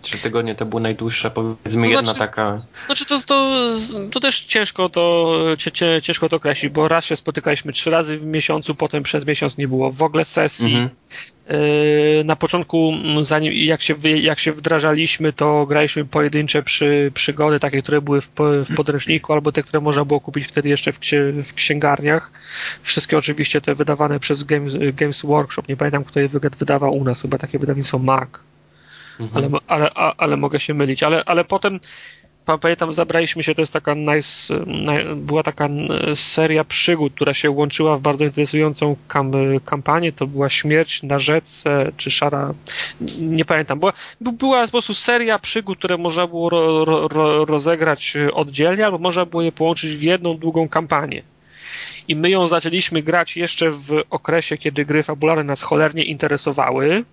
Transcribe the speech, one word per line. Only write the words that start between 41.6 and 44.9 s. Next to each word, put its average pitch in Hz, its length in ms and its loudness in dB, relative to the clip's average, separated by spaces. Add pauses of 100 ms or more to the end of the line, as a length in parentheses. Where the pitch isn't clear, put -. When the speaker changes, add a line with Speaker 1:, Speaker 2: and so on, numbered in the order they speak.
Speaker 2:
czy - 140 -6
Szara, 143 420 0 (680)
nie 160 260 0
pamiętam. 151 340 0
Była, 185 140 2 (280)
by-, 240 100 -2
była 254 340 2
po 214 60 -8
prostu 233 220 -2